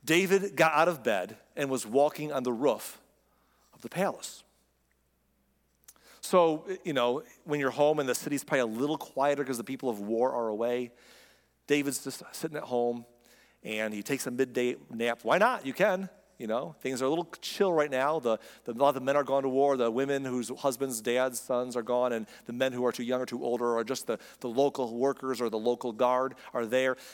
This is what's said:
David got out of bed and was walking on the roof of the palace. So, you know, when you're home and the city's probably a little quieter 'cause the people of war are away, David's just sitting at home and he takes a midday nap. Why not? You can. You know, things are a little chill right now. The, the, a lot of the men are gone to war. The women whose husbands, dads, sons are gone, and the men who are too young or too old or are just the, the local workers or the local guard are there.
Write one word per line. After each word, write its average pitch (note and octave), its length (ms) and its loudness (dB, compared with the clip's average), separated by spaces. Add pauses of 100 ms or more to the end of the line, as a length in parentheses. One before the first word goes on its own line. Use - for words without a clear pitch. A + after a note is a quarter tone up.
David F#3 520 2
got D#3+ 160 6
out D#3 160 6
of D3+ 160 -4
bed G#2+ 320 0 (180)
and C#3 160 -2
was B2 160 -2
walking D3 460 2
on C3+ 100 -2
the B2 100 0
roof A#2 480 -2 (720)
of - 100 -20
the A#2+ 60 -12
palace. - 540 -4 (1800)
So, E3 460 4 (160)
you E3+ 100 -4
know, B2 300 2 (220)
when D3 160 -2
you're C3+ 100 2
home D3 300 4
and C3+ 80 0
the B2 60 2
city's C#3+ 280 -4
probably C#3 180 0
a A#2+ 60 2
little C3+ 320 -2
quieter C#3+ 460 0
'cause B2 140 -4
the A2+ 60 -6
people C3 260 -6
of G#2 100 -6
war A2+ 320 0
are A#2 160 -2
away, A#2+ 420 -2 (760)
David's C#3+ 360 0
just - 200 -10 (100)
sitting D#3+ 240 -8
at - 80 -8
home A#2+ 400 -2 (580)
and A2 320 -4
he G2+ 80 -6
takes C#3 240 -4
a C3 40 -4
midday B2 460 0 (140)
nap. A#2 320 -2
Why C3 160 4
not? A#3 280 2
You - 60 -6
can. F#3+ 360 0 (300)
You A2 100 -10
know, C#3 320 -4
things C3 200 -4
are C3 40 -2
a C3 40 2
little E3+ 200 0 (120)
chill - 320 0
right D3+ 180 4
now. C#3 280 0
The, A#2 180 2 (280)
the, B2 80 -8
a - 20 -6
lot C#3 140 4
of C#3+ 60 4
the C3 60 -4
men C3 140 0
are C#3+ 80 4
gone C3+ 220 0
to C3+ 40 2
war. C#3 280 4
The A#2 120 2
women C3+ 360 0
whose B2 240 -4
husbands, C3 520 -4
dads, B2 380 0
sons B2 380 -4
are A#2 80 -4
gone, B2 280 0
and A2+ 140 -4 (200)
the A#2+ 60 -10
men B2+ 200 0
who B2 120 -2
are B2 60 4
too A#2+ 140 -4
young B2 160 0
or B2+ 60 -4
too A#2+ 180 -6
old A#2+ 160 0
or A#2+ 180 2
are A#2 60 0
just B2 240 -6
the, A2 100 -2 (220)
the B2+ 80 -6
local A#2+ 500 0
workers C3 420 0
or A#2+ 100 0
the A2 80 -2
local A#2+ 340 0
guard B2+ 420 2 (180)
are A#2+ 140 -2
there. B2+ 300 2 (180)